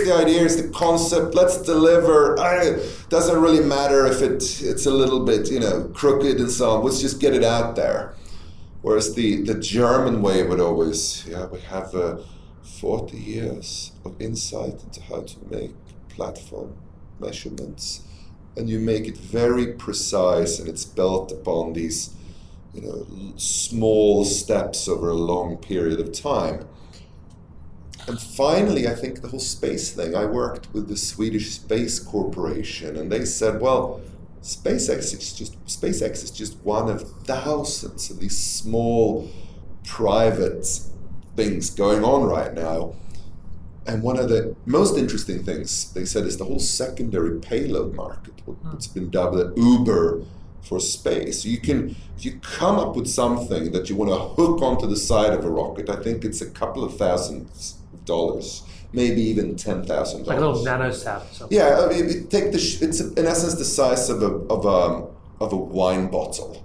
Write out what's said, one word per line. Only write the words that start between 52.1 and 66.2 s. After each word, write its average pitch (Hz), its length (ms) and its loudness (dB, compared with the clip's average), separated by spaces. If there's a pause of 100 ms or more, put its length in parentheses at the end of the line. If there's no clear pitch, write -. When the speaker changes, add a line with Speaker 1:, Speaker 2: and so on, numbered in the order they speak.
Speaker 1:
if - 100 -12
you 123 60 -4 (260)
come 196 260 4
up - 140 -4
with 110 100 -4 (140)
something 120 400 0 (120)
that 90 140 -2
you 104 120 -4
wanna 98 200 2 (160)
hook 165 200 4 (120)
onto 90 180 2
the 104 140 0 (100)
side 107 280 6
of - 60 -2
a 85 60 0 (120)
rocket, - 240 -6 (100)
I - 80 -6
think 113 240 -2
it's - 200 -6
a - 20 -16 (100)
couple - 240 -4
of 92 60 -4 (140)
thousands - 720 -2 (160)
of - 100 -18
dollars, 85 440 0 (440)
maybe 120 300 2 (100)
even - 240 0
ten 92 220 -4 (120)
thousand - 340 -2
dollars. - 40 -8
Speaker 2:
Like - 100 0
a 156 80 2
little 127 240 0
nanosat 117 600 -2
or - 40 -18
something. - 240 -2
Speaker 1:
Yeah, 151 120 8 (120)
I - 100 6
mean, 170 120 2 (100)
it, - 60 -4 (160)
take - 200 4
the 165 100 2
sh-, - 200 -2
it's 156 140 0 (200)
in 160 120 4
essence 170 220 0 (100)
the - 60 -2 (100)
size 127 240 4 (100)
of 104 40 -2 (120)
a, - 20 0 (240)
of 90 60 -2 (160)
a, 90 40 6 (600)
of - 40 -2 (100)
a - 20 -2 (180)
wine 92 280 2 (100)
bottle. - 360 -6 (120)